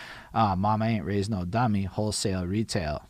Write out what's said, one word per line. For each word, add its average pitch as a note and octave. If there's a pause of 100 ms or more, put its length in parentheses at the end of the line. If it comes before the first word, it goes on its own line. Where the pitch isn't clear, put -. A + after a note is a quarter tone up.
(340)
Uh, G#2
"Mama G#2+
ain't G#2+
raised G2+
no F#2
dummy, G#2+
wholesale G2
retail, F#2